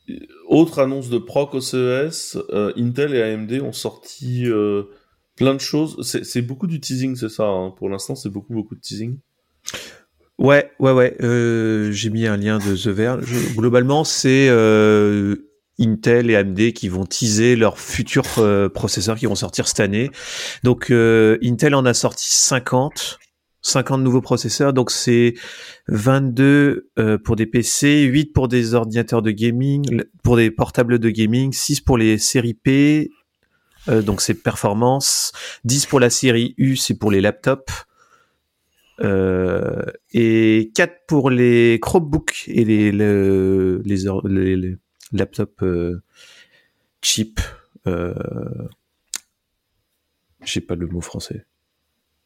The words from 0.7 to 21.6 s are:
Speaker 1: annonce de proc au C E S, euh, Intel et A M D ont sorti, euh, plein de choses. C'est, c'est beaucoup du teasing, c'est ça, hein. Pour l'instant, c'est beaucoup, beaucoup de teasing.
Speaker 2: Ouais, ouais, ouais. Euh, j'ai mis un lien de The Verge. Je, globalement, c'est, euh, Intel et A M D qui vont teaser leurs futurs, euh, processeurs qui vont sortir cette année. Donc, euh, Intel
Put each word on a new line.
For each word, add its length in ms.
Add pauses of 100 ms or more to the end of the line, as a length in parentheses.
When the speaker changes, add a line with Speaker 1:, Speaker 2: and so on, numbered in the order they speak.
Speaker 1:
annonce 320
de 80
proc 360
au 60
C 160
E 300
S, 320 (120)
euh, 260
Intel 400
et 40
A 60
M 220
D 120
ont 120
sorti, 760
euh, 380 (500)
plein 200
de 60
choses. 460
C'est, 180
c'est 160
beaucoup 280
du 100
teasing, 380
c'est 120
ça, 200
hein. 280
Pour 120
l'instant, 260
c'est 160
beaucoup, 220
beaucoup 240
de 40
teasing. 380 (1200)
Speaker 2:
Ouais, 400
ouais, 140
ouais. 280
Euh, 720
j'ai 200
mis 180
un 80
lien 220
de 180
The 180
Verge. 300
Je, 320
globalement, 480
c'est, 440
euh, 840 (460)
Intel 500
et 60
A 40
M 140
D 180
qui 160
vont 180
teaser 500
leurs 240
futurs, 580
euh, 300
processeurs 480
qui 100
vont 80
sortir 320
cette 140
année. 320 (500)
Donc, 300
euh, 500
Intel 320